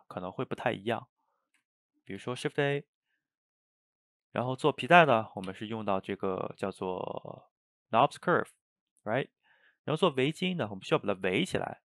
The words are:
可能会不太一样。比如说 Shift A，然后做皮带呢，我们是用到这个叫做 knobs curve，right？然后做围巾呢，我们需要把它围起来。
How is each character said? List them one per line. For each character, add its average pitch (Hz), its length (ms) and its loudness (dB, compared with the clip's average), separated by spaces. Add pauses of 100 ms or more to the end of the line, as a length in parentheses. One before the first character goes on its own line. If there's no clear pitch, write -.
可 - 120 -10
能 90 120 -8
会 - 120 -4
不 117 120 -8
太 - 160 -2
一 98 140 -6
样。 117 220 -2 (960)
比 - 80 -14
如 98 60 -8
说 123 180 -8
Shift - 240 -4
A， 143 280 0 (1400)
然 113 120 -2
后 127 120 -4
做 - 160 2
皮 - 160 -4
带 170 180 10
呢， 113 300 4
我 101 60 -8
们 92 120 -8
是 107 140 -12
用 110 180 -8
到 98 160 0
这 98 140 -6
个 95 420 -4
叫 98 140 -4
做 - 800 -8 (400)
knobs 120 240 4
curve，right？ - 1120 -4 (540)
然 139 120 -2
后 - 0 -
做 175 140 4
围 135 240 0
巾 185 220 -4
呢， 127 160 -2
我 101 40 -8
们 98 80 -12
需 - 120 0
要 - 20 6
把 101 160 -2
它 92 80 -10
围 95 240 2
起 - 140 -2
来。 - 260 -8